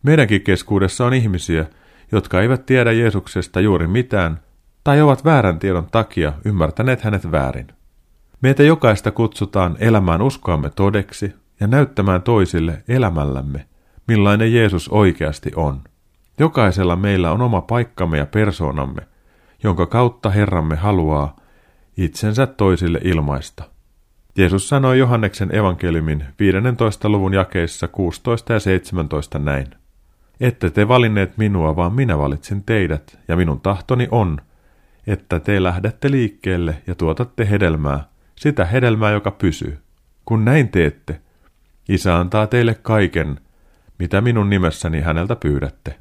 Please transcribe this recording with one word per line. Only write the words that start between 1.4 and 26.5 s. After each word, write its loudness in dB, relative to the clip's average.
jotka 2
eivät 0
tiedä 2
Jeesuksesta -2
juuri 4
mitään -2
tai 4
ovat 2
väärän 2
tiedon -2
takia -2
ymmärtäneet -2
hänet -4
väärin. -2
Meitä 4
jokaista 4
kutsutaan -2
elämään 2
uskoamme -2
todeksi -2
ja 0
näyttämään 2
toisille 0
elämällämme, -2
millainen 2
Jeesus 2
oikeasti 0
on. -4
Jokaisella 2
meillä 0
on 0
oma 0
paikkamme -4
ja 0
persoonamme, -4
jonka 0
kautta 0
Herramme 0
haluaa 0
itsensä -2
toisille 0
ilmaista. -2
Jeesus 2
sanoi 2
Johanneksen 0
evankeliumin -2
viidennentoista 0